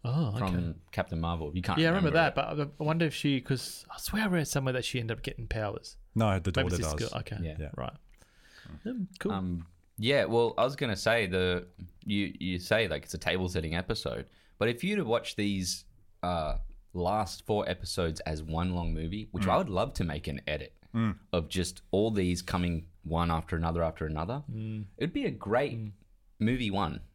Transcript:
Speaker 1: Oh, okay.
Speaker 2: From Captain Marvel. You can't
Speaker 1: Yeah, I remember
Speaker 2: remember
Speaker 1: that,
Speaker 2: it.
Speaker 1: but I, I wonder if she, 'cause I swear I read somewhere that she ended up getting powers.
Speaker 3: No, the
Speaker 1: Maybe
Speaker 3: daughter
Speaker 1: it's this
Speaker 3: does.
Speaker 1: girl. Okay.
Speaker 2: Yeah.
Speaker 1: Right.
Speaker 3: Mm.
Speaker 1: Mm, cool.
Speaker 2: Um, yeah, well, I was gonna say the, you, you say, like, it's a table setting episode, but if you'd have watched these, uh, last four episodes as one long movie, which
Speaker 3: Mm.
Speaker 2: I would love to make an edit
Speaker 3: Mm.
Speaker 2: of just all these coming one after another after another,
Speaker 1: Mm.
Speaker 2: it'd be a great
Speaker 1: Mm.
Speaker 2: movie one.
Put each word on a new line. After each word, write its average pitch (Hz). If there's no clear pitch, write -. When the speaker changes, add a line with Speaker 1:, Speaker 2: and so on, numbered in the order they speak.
Speaker 1:
Oh, 135
okay. -
Speaker 2:
From 90
Captain 87
Marvel. 80
You 92
can't 104
Speaker 1:
Yeah, 160
I 165
remember 170
Speaker 2:
remember 160
Speaker 1:
that, -
Speaker 2:
it. 156
Speaker 1:
but 147
I, -
I 151
wonder 165
if 147
she, 139
'cause -
I -
swear 214
I -
read 175
somewhere 131
that 127
she -
ended 113
up -
getting -
powers. -
Speaker 3:
No, 107
the 90
Speaker 1:
Maybe -
Speaker 3:
daughter 87
Speaker 1:
it's 87
this 78
Speaker 3:
does. 113
Speaker 1:
girl. -
Okay. 80
Speaker 2:
Yeah. 76
Speaker 1:
Right. 62
Speaker 3:
Mm. 233
Speaker 1:
Mm, 180
cool. 208
Speaker 2:
Um, 87
yeah, 120
well, 117
I 117
was 135
gonna 117
say 110
the, 90
you, 101
you 90
say, 107
like, 73
it's -
a 85
table 92
setting 82
episode, 67
but 107
if 120
you'd 208
have 151
watched -
these, 98
uh, 80
last 90
four 104
episodes 87
as 78
one 82
long 82
movie, 90
which 95
Speaker 3:
Mm. 95
Speaker 2:
I 107
would 180
love 104
to 95
make 76
an 69
edit -
Speaker 3:
Mm. 113
Speaker 2:
of 82
just -
all 107
these 90
coming 87
one 85
after 82
another 82
after 80
another, 85
Speaker 1:
Mm. 110
Speaker 2:
it'd 151
be 277
a 165
great 117
Speaker 1:
Mm. 107
Speaker 2:
movie 117
one. 95